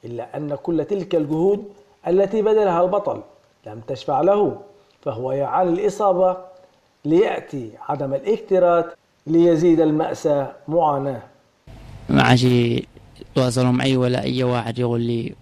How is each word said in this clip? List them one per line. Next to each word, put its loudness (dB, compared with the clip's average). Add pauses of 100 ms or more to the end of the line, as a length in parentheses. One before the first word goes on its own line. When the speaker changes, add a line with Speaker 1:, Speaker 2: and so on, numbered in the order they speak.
Speaker 1:
إلا -12
أن -6
كل -4
تلك -4
الجهود 0 (420)
التي 2
بذلها 2
البطل 0 (460)
لم -14
تشفع -2
له، 2 (400)
فهو -6
يعاني 0
الإصابة 0 (680)
ليأتي 0 (180)
عدم -4
الاكتراث 0 (420)
ليزيد 4
المأساة 0 (160)
معاناة. 0 (880)
Speaker 2:
ما 4
عادش 4
يتواصلوا 0
معي 2
ولا 0
أي -2
واحد -2
يقول 0
لي -4